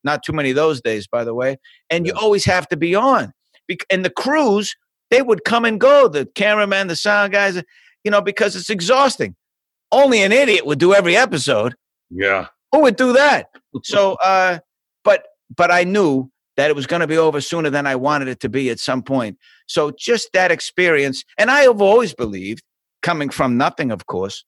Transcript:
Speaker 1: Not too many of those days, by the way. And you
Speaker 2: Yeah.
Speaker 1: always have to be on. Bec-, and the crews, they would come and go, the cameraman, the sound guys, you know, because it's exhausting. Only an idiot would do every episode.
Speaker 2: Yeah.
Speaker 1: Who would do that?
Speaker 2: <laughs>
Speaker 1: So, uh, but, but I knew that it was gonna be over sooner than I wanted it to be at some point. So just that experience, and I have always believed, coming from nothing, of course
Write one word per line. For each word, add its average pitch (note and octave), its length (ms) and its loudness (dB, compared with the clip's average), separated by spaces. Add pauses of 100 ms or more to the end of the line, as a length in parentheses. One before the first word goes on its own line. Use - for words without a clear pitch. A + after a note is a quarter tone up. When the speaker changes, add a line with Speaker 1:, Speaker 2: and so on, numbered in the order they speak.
Speaker 1:
Not C#3+ 220 -4
too - 80 -8
many C#3+ 180 -2
of C3 60 -2
those D3+ 240 0
days, G#2+ 260 -6
by A#2+ 180 -4
the A2+ 100 -8
way. C3 240 -4 (320)
And E3+ 160 -2
you F3+ 80 -4
Speaker 2:
Yeah. G3 60 -8
Speaker 1:
always G#3 260 0
have F3+ 220 0
to E3+ 80 -4
be E3+ 200 -2
on. A3+ 360 0 (360)
Bec-, F3+ 220 -10
and F#3+ 140 -2
the F3+ 60 -2
crews, A#3 640 -2 (360)
they B3+ 120 4
would A3+ 220 0
come A#3 200 0
and A3 160 -2
go, C4+ 280 6
the C#3+ 260 -2
cameraman, G3+ 540 0
the E3+ 80 -6
sound G3+ 360 0
guys, G3 280 0 (440)
you G#3 60 -2
know, G3+ 100 2
because G3 360 -2
it's F3 140 -12
exhausting. G#3+ 640 0 (580)
Only B3 300 4
an G3 100 2
idiot A#3 340 2
would D3 120 -2
do F3 160 4
every F3+ 220 4
episode. C3 580 0 (360)
Speaker 2:
Yeah. F#2+ 360 -2 (260)
Speaker 1:
Who D4 100 4
would B3 140 4
do B3+ 160 2
that? B3+ 420 2
Speaker 2:
<laughs> - 300 -18
Speaker 1:
So, G3+ 300 0 (100)
uh, F#3 340 2 (460)
but, G3 220 2 (280)
but F3 160 2
I F3 140 4
knew E3 460 0 (260)
that C#3+ 140 0
it D3+ 60 0
was C3+ 100 -8
gonna E3+ 200 -2
be D#3 120 -2
over D#3 220 0
sooner D#3 300 -4
than C#3+ 160 -2
I C3+ 100 -2
wanted C#3 320 -2
it C3 120 -10
to C3+ 80 -6
be B2 220 -4
at A2+ 100 -8
some C3 220 -4
point. A#2+ 340 -6 (320)
So D3+ 300 -2
just - 340 -4
that F#3 180 2
experience, D#3 720 -2 (160)
and A#3 120 2
I C#4+ 120 2
have A#3+ 200 4
always G3+ 320 2
believed, G2+ 480 -10 (400)
coming D3+ 280 -4
from B2+ 260 -2
nothing, C#3+ 360 -2
of F#2 140 -10
course F#2+ 420 -8